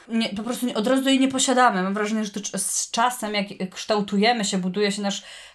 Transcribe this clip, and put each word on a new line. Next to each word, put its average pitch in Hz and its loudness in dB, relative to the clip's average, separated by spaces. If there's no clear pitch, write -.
nie, 226 0
po 196 -6
prostu 240 -4
nie, 247 -4
od 214 0
razu 269 2
jej 269 4
nie 269 4
posiadamy. 254 4
Mam 196 -2
wrażenie, 214 -2
że 202 -6
to 202 -8
cz-, 202 -6
z - -4
czasem, 233 0
jak 202 -2
kształtujemy 208 2
się, 196 -2
buduje 190 0
się 202 -4
nasz 202 -4